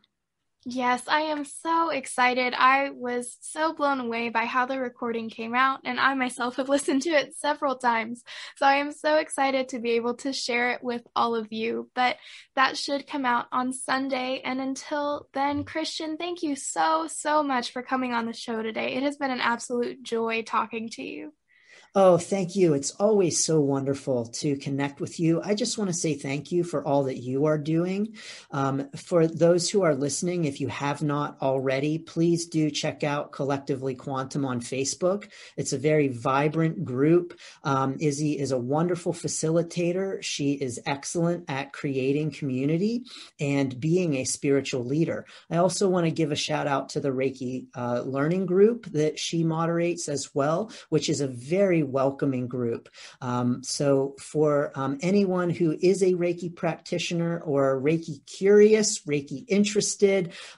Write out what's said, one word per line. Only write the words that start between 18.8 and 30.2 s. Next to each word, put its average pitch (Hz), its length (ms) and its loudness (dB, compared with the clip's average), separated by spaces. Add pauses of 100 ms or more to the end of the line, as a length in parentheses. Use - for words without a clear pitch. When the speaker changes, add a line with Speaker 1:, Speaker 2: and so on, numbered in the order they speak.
Speaker 1:
It 254 80 -2
has 285 160 -2
been 277 120 -2
an 247 120 -2
absolute 240 600 -2
joy 226 420 -2
talking 226 480 -4
to 262 100 -12
you. 302 320 -12 (640)
Speaker 2:
Oh, 185 220 8
thank 185 380 -4
you. 175 180 6
It's 139 180 -2
always 202 520 2
so 160 160 4
wonderful 135 640 0
to 143 300 -2
connect 139 440 -4
with 165 200 -8
you. 165 240 2
I 208 100 0
just 240 240 -2
want 202 120 -2
to 170 40 -2
say 165 200 -2
thank 139 360 -6
you 175 140 2
for 147 200 -4
all 143 200 2
that 131 140 -4
you 127 260 -2
are 156 120 4
doing. 180 600 -2 (340)
Um, 139 460 -2
for 165 320 2
those 170 420 4
who 202 120 2
are 156 120 4
listening, 165 500 -2